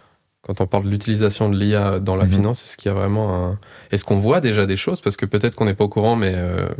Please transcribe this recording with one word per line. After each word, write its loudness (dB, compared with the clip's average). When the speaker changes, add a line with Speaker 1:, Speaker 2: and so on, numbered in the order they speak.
Speaker 1:
quand -4
on 0
parle 0
de -2
l'utilisation 0
de 2
l'I 2
A 0
dans 0
la 4
Speaker 2:
Mhm. 4
Speaker 1:
finance, 2
est-ce -12
qu'il -2
y -2
a -
vraiment 0
un, -2
est-ce -2
qu'on 2
voit 2
déjà 2
des 0
choses ? -4
Parce -2
que -6
peut-être 0
qu'on 0
n'est 2
pas 0
au 2
courant, 2
mais, 0
euh, -2